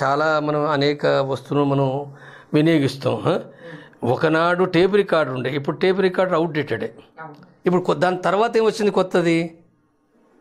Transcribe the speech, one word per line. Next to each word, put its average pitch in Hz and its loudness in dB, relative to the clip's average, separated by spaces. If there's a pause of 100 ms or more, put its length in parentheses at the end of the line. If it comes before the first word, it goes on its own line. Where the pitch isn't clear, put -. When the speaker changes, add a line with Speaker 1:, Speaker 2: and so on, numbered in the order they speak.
Speaker 1:
చాలా, 151 2
మనం 147 -2
అనేక 147 0
వస్తువులు 139 0
మనం 139 0 (480)
వినియోగిస్తాం, 139 2
ఆ? 175 0 (640)
ఒకనాడు 165 2
టేప్ 180 2
రికార్డు 165 2
ఉండే, 127 -4
ఇప్పుడు 143 -4
టేప్ 190 0
రికార్డు 185 0
అవుట్‌డేటెడే. 151 -2 (280)
Speaker 2:
అవును. 156 -20 (140)
Speaker 1:
ఇప్పుడు 175 2
కొ-, 175 0
దాని 175 0
తర్వాత 196 0
ఏమొచ్చింది 214 0
కొత్తది? 170 0 (840)